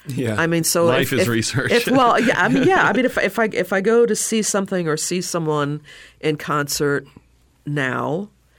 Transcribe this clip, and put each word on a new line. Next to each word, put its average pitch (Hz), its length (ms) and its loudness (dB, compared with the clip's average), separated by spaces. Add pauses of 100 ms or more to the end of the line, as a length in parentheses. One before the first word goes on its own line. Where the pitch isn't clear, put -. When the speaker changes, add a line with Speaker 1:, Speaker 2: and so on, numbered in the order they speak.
Speaker 1:
Yeah. 123 320 -4
Speaker 2:
I 165 80 2
mean, 165 160 0
so 170 220 2
Speaker 1:
Life 139 280 2
Speaker 2:
if, - 0 -
Speaker 1:
is - 80 2
Speaker 2:
if, - 60 2
Speaker 1:
research. 113 440 0
Speaker 2:
if, 240 160 2
well, 240 320 4
yeah, 233 240 0
I 202 60 2
mean, 262 140 2
yeah. 349 240 4
I 196 60 2
mean, 247 120 2
Speaker 1:
<laughs> - 0 -
Speaker 2:
if, - 120 -2
if - 220 -2
I, 226 140 2
if 185 180 -2
I 196 100 0
go 226 240 4
to 214 100 0
see 220 260 -2
something 190 460 -2
or 151 100 0
see 180 240 -4
someone 151 600 -2 (400)
in 151 160 -2
concert 143 680 -2 (600)
now, 143 640 -4 (300)